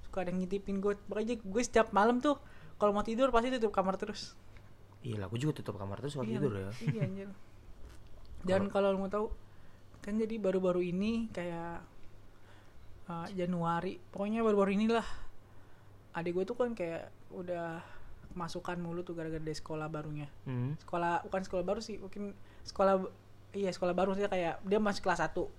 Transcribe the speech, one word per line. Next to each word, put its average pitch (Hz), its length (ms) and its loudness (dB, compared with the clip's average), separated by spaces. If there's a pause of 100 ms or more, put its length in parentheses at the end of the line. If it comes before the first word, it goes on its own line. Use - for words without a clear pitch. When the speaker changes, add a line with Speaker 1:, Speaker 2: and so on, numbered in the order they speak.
Speaker 1:
suka - 160 -6
ada 180 120 0
yang 185 100 0
ngintipin 196 380 -2
gue. 202 160 2 (100)
Makanya 220 320 -2
gue 202 260 0
setiap 220 280 6
malam 226 280 8
tuh 285 180 6 (380)
kalau 208 160 6
mau 202 120 2
tidur 226 260 4
pasti 240 220 6
tutup 220 200 2
kamar 190 260 2
terus. - 380 -6 (680)
Speaker 2:
Iya 113 160 -2
lah, 98 120 -2
gue 117 100 -2
juga 147 160 2
tutup 101 220 -6
kamar 98 240 -4
terus 143 140 -6
kalau 131 100 -2
Speaker 1:
Iya, 220 140 0
Speaker 2:
tidur 135 160 2
ya. 98 160 -2 (120)
Speaker 1:
iya, 220 200 0
anjir. 196 260 -4 (1120)
Dan 190 260 4
Speaker 2:
Kalau 196 220 4
Speaker 1:
kalau - 20 6
lu 190 80 2
mau 190 100 -2
tahu, 208 180 0 (760)
kan 202 160 -2
jadi 220 200 0
baru-baru 185 460 4
ini 214 460 0
kayak, 170 540 -4 (1200)
eh, 170 260 -6
Januari, 175 680 0 (100)
pokoknya 214 320 -2
baru-baru 202 340 6
inilah, 220 320 4 (1040)
adik 170 200 -2
gue 185 120 2
tuh 240 120 -4
kan 247 160 2
kayak 170 380 -4 (200)
udah 175 480 -4 (500)
kemasukan 175 480 -4
mulu 170 260 -4
tuh 175 100 -6
gara-gara 160 280 -4
dari 156 120 -4
sekolah 156 340 -4
barunya. 151 400 -4 (180)
Speaker 2:
Hmm. 127 340 0
Speaker 1:
Sekolah, 170 440 0
bukan 190 200 -2
sekolah 180 220 -2
baru 208 160 0
sih, 214 160 -8
mungkin 196 360 -8 (300)
sekolah, 196 380 4 (520)
iya, 196 160 0
sekolah 180 240 0
baru, 185 180 4
maksudnya 202 180 2
kayak 175 340 2
dia 196 160 4
masih 202 220 2
kelas 170 200 2
satu. 160 280 2 (100)